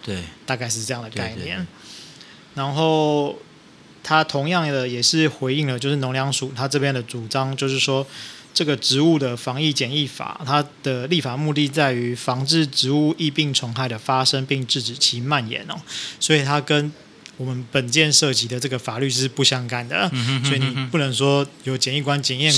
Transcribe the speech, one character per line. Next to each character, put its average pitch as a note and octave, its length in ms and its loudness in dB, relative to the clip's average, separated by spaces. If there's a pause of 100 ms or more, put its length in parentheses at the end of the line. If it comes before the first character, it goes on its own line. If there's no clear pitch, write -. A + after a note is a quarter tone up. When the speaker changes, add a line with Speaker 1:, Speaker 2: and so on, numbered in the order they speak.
Speaker 1:
对。 F#2 180 -6 (220)
Speaker 2:
大 C3 100 -2
概 A#2+ 140 -4
是 A2+ 160 -4
这 B2+ 100 -4
样 A#2+ 80 -8
的 A2+ 80 -14
概 B2 200 -6
念。 - 80 -10
Speaker 1:
对， F2+ 80 -8
对， F#2 100 -6
对。 F2+ 100 -4 (880)
Speaker 2:
然 C#3 200 -4
后 D3+ 600 2 (680)
他 D#3 180 6
同 D3 260 -2
样 E3+ 200 2
的 C3+ 180 0
也 B2 160 -4
是 D#3+ 240 4
回 C3 260 -2
应 D3+ 140 0
了， B2+ 100 0
就 C3 140 -2
是 D3 60 2
农 C3 160 0
粮 C3+ 200 0
署 C3 220 -4
他 B2+ 140 -2
这 C#3+ 100 -4
边 C#3 160 0
的 B2 80 -2
主 A#2 240 -10
张， C3+ 300 -2
就 C3+ 100 -2
是 C3+ 120 0
说 C3+ 280 0 (480)
这 E3+ 100 0
个 D3+ 120 2
植 C#3 260 2
物 D#3+ 160 6
的 B2 180 -2
防 B2+ 240 -6
疫 D#3 100 2
检 C3 240 -2
疫 D3 120 0
法， - 400 -10
它 C#3+ 180 4 (180)
的 B2+ 260 -2
立 E3+ 120 2
法 B2+ 160 -4
目 D3+ 160 0
的 C#3+ 160 2
在 C#3 240 2
于 A#2+ 220 -2
防 B2+ 320 -2
治 D#3+ 200 4
植 C3 240 0
物 D3+ 280 4
疫 D#3 120 0
病 C#3+ 220 0
虫 A#2 220 -2
害 B2+ 120 -2
的 A2+ 120 -6
发 C3 260 2
生， C3 220 0
并 C3 200 -2
制 B2 160 -2
止 A#2 120 -6
其 - 260 0
蔓 C3 260 0
延 A#2 220 -6
哦。 - 60 -10 (440)
所 - 160 2
以 D3 80 6
它 C#3+ 160 2
跟 D3 320 2 (460)
我 C3 80 -8
们 B2+ 260 -4
本 B2+ 160 0
件 D3+ 240 6
涉 C#3 220 4
及 A2+ 160 -2
的 B2 100 -4
这 C3 80 -4
个 B2+ 120 -4
法 A#2 200 -6
律 C3+ 120 0
是 C3 180 0
不 C3+ 160 0
相 B2+ 240 0
干 A#2+ 180 -4
的， F3 240 0
Speaker 1:
嗯 B2+ 140 -2
哼 - 20 0
哼 - 0 -
哼 C3 160 0
哼。 C#3+ 60 0
Speaker 2:
所 C#3 80 2
以 C3 40 0
你 C3 260 -2
不 B2 100 -2
能 C#3 160 2
说 C#3 340 4 (180)
有 C3 120 -2
检 B2+ 180 -2
疫 D3 60 0
官 C#3+ 220 0
检 B2+ 160 -4
验 D3+ 200 4